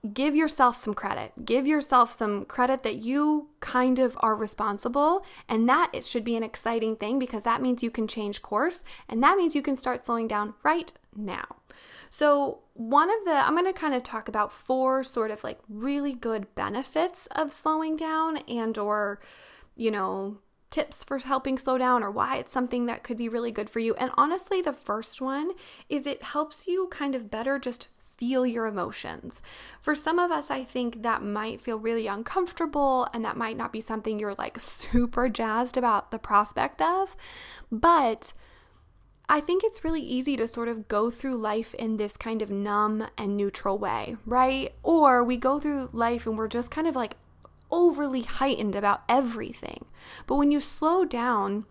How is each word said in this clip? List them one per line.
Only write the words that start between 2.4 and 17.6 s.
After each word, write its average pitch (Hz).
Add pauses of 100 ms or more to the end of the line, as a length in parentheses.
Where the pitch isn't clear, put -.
credit 262
that 220
you 294 (120)
kind 254
of 247
are 220
responsible, 240 (240)
and 226
that 302
it -
should 226
be 233
an 226
exciting 220
thing 220
because 240
that 233
means 247
you 233
can 220
change 208
course, 277 (260)
and 226
that 330
means 339
you 285
can 277
start 254
slowing 233
down 214
right 330 (220)
now. 202 (640)
So 285 (140)
one 285
of 427
the, 349
I'm 285
gonna 370
kind 311
of 247
talk 226
about 208
four 262
sort 220
of, 214
like, - (100)
really 277
good 220
benefits 269
of 302
slowing 311